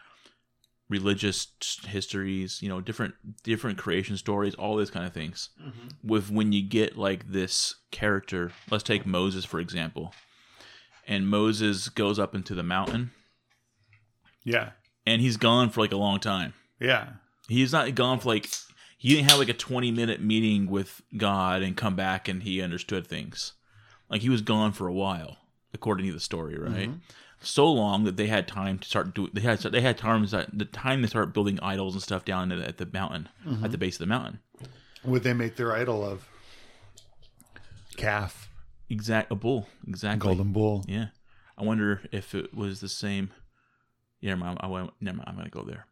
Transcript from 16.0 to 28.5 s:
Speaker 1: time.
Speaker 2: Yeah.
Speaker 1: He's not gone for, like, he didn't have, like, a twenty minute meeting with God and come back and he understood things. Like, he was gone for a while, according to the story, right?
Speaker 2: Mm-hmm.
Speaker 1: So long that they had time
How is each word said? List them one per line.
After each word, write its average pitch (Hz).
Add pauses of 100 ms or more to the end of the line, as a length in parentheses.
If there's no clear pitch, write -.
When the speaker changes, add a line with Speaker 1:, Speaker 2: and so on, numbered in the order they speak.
Speaker 1:
time. 95 (260)
Speaker 2:
Yeah. 120 (400)
Speaker 1:
He's 127
not 135
gone 127
for, 127
like, 110 (480)
he 120
didn't 139
have, 143
like, 123
a 120
twenty 123
minute 117
meeting 107
with 98 (140)
God 95
and 92
come 98
back 95
and 95
he 92
understood 90
things. - (560)
Like, 107
he 120
was 120
gone 107
for 95
a 90
while, 92 (360)
according 98
to 90
the 76
story, 80
right? 98
Speaker 2:
Mm-hmm. 156 (440)
Speaker 1:
So 147
long 104
that 92
they 104
had 104
time 98